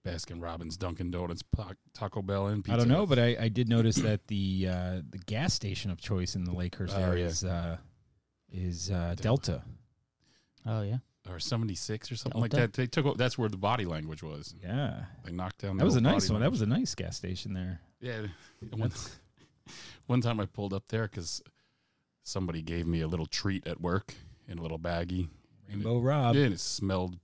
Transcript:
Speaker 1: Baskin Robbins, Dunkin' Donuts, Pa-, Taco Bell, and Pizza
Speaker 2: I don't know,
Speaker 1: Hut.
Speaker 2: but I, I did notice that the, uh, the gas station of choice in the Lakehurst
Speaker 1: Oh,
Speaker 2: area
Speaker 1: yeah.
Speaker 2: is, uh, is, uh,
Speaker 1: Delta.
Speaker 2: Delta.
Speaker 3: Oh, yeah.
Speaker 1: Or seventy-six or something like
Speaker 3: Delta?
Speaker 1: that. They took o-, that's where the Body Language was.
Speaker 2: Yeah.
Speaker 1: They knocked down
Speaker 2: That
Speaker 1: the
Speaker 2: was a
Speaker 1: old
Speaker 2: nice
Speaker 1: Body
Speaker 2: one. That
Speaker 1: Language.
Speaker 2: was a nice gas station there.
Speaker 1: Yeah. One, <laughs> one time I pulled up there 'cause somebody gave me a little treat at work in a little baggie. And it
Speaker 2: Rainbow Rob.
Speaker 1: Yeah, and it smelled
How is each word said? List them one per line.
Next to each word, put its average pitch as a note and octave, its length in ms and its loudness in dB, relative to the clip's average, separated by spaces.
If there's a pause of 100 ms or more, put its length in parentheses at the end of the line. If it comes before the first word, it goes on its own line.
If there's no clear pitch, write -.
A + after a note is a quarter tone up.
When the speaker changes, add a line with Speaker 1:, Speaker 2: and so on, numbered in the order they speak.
Speaker 1:
Baskin E2+ 360 -6
Robbins, E2+ 360 -6
Dunkin' F2 340 -4
Donuts, F2 320 -4
Pa-, G2 300 -2 (200)
Taco G#2 280 -6
Bell, G2 260 0
and G#2 160 0
Pizza G2+ 120 0
Speaker 2:
I - 20 6
don't A#2+ 100 6
know, D3 120 8
Speaker 1:
Hut. G3+ 100 2
Speaker 2:
but C3 100 6
I, A#2+ 220 6
I A2+ 80 2
did A2+ 180 2
notice A2+ 300 6
that G#2+ 300 2
the, F#2+ 420 2
uh, F2+ 400 -2
the - 160 -12
gas B2 280 0
station G2 380 -4
of E2+ 80 -6
choice F2+ 360 -2
in F2+ 100 -2
the F2+ 80 -2
Lakehurst F2+ 420 -4
Speaker 1:
Oh, G2 60 2
Speaker 2:
area F2+ 240 2
Speaker 1:
yeah. E2+ 40 0
Speaker 2:
is, E2 140 -2
uh, E2+ 340 -2 (720)
is, F2+ 400 -4
uh, F2 280 0
Speaker 1:
Delta. A2+ 320 2
Speaker 2:
Delta. C#2 120 -4 (1000)
Speaker 3:
Oh, A2 180 -2
yeah. A2 140 -2 (320)
Speaker 1:
Or F2+ 100 -10
seventy-six G#2+ 720 -4
or A#2+ 40 -4
something A2+ 240 -4
like A2+ 120 2
Speaker 3:
Delta? B2 160 4
Speaker 1:
that. G2+ 60 -4
They B2+ 140 0
took C3+ 200 0
o-, C#3 60 4
that's A#2+ 240 2
where A2 120 2
the G#2 80 -4
Body G#2 280 2
Language D#2 380 -4
was. D2+ 400 -10
Speaker 2:
Yeah. A2+ 400 -2 (220)
Speaker 1:
They F#2 80 -8
knocked F#2 260 -4
down G2 180 -2
Speaker 2:
That F#2+ 40 2
Speaker 1:
the D#3+ 40 6
Speaker 2:
was - 100 6
a - 20 6
Speaker 1:
old A2+ 60 6
Speaker 2:
nice C#3 100 6 (160)
Speaker 1:
Body A2+ 60 4
Speaker 2:
one. G#2+ 60 0
That B2+ 40 4
Speaker 1:
Language. F#3+ 60 4
Speaker 2:
was D3+ 100 0
a G#2 40 4 (140)
nice - 160 -2
gas - 220 -6
station F#2 360 -6
there. F2+ 280 -4 (180)
Speaker 1:
Yeah. A#2 220 -6 (500)
One, G#2+ 200 0 (560)
<laughs> - 600 -20
one B2 140 4
time A2+ 180 2
I G2+ 60 2
pulled G2+ 280 -4
up G2 140 -4
there A2+ 220 0
'cause - 320 -6 (840)
somebody E2+ 380 -2
gave E2 260 -2
me E2 140 2
a D#2+ 60 0
little D#2+ 180 0
treat - 420 -2
at E2+ 140 -6
work F2+ 320 0 (340)
in F2 120 -8
a - 20 -6
little D#2+ 180 -6
baggie. F2 480 0 (400)
And G2+ 140 -6
it G#2 40 -2
Speaker 2:
Rainbow A#2+ 140 2
Rob. C3 360 4
Speaker 1:
Yeah, C#3+ 100 8
and G#2 80 4
it E2 80 -4
smelled F#2 640 0